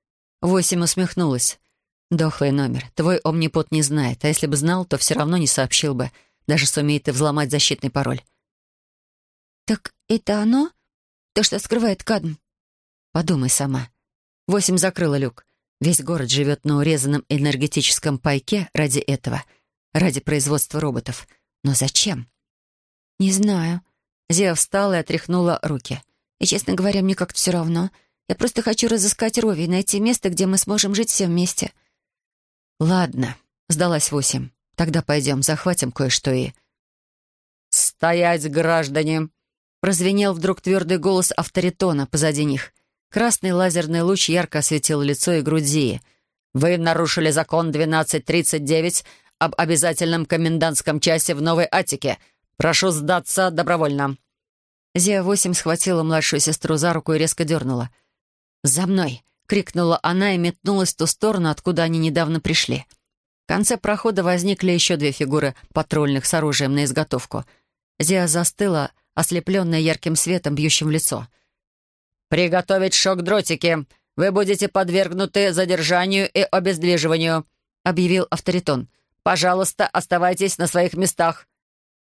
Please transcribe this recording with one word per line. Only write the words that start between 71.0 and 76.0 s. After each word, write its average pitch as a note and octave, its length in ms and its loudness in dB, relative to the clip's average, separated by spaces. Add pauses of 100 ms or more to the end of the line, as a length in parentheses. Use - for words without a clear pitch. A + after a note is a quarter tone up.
«Приготовить F3+ 640 0
шок-дротики! F3 920 0 (300)
Вы F#3 160 2
будете G3+ 360 0
подвергнуты F#3+ 840 0
задержанию F3+ 760 0